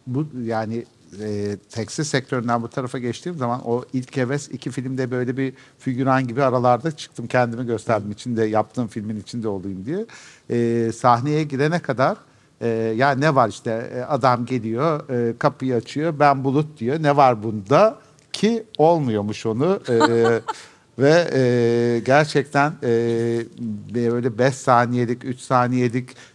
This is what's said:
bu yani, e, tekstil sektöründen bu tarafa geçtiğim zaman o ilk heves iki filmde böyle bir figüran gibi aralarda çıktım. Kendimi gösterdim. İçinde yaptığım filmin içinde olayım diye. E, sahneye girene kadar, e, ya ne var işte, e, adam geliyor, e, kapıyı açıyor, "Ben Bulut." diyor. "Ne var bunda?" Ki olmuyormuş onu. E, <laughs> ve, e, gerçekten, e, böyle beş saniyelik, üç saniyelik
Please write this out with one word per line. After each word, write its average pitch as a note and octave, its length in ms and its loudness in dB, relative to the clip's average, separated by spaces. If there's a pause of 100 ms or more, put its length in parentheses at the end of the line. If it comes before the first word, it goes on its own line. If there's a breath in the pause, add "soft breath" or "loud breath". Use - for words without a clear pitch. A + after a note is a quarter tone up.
bu C3 200 -4 (180)
yani, A2+ 400 -4 (380)
e, G2+ 340 -4 (140)
tekstil A2+ 340 -6
sektöründen A#2+ 580 -2
bu A#2 60 -8
tarafa C3 300 -6
geçtiğim B2 400 -6
zaman B2 260 -4
o A#2+ 280 -2
ilk B2+ 240 -6
heves C#3 320 -2
iki B2+ 220 -10
filmde C3 400 -6
böyle B2 260 -2
bir C3 160 -4 (260 loud breath)
figüran C3 500 0
gibi A#2 140 -2
aralarda B2 540 2
çıktım. - 300 -12
Kendimi B2 400 0
gösterdim. G#2+ 440 -2
İçinde A2+ 340 -2
yaptığım A2 440 -2
filmin G#2+ 320 -8
içinde A2 280 -8
olayım F#2+ 380 -6
diye. F#3+ 200 -6 (440 loud breath)
E, A#2 420 0
sahneye B2+ 500 2
girene D3 360 -2
kadar, C#3+ 380 0 (440 soft breath)
e, A#2 80 -2
ya A2+ 420 0
ne C#3 240 2
var B2 140 6
işte, A2+ 460 -6
e, B2 60 -6
adam B2 460 2
geliyor, B2+ 640 -2
e, A#2 280 -2
kapıyı C3 360 0
açıyor, C#3+ 440 -4
"Ben C#3 260 4
Bulut." C#3+ 360 0
diyor. C#3 220 -2
"Ne C#3+ 140 4
var B2+ 260 6
bunda?" A2+ 560 2 (340 soft breath)
Ki A3+ 320 0 (140)
olmuyormuş B2 680 2
onu. C#3 420 0
E, B2+ 60 0
<laughs> A2+ 840 0 (200)
ve, D#3 340 4
e, A#2+ 720 2
gerçekten, C#3+ 680 2 (100)
e, A#2 640 0 (500)
böyle A#2+ 440 0
beş B2+ 160 4
saniyelik, A#2+ 720 2
üç C3 160 -8
saniyelik B2 680 0 (260 loud breath)